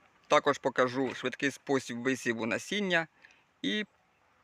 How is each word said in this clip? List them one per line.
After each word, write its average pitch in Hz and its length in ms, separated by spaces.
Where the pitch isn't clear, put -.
Також 147 300
покажу 127 580
швидкий 131 360
спосіб 127 460
висіву 120 480
насіння. 175 640
І 208 240